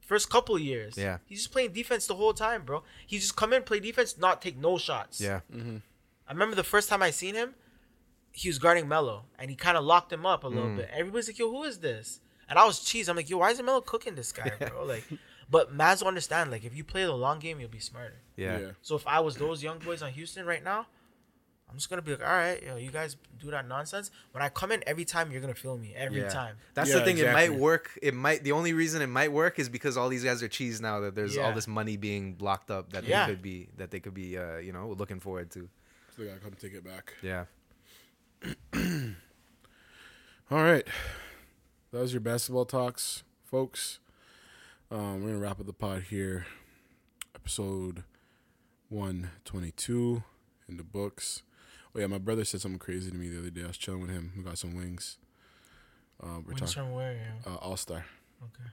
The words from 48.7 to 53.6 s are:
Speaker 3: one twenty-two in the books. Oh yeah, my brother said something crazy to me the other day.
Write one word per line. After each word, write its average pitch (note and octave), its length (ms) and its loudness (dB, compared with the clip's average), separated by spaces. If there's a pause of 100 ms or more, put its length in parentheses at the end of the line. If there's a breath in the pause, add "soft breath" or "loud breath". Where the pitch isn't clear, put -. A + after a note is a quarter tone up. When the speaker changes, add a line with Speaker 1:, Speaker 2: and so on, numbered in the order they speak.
Speaker 3:
one F#2 420 -6 (140)
twenty-two A#2 800 -2 (460 soft breath)
in F2 80 -12
the F2 80 -14
books. - 580 -6 (520 loud breath)
Oh A2 60 -4
yeah, G2+ 60 0
my G2 120 -2
brother A2 260 0
said F#2+ 160 -4
something F#2 180 -6
crazy F#2 320 -6
to F2+ 60 -8
me F2 120 -6
the E2+ 100 -8
other F2 120 -8
day. F2 140 -10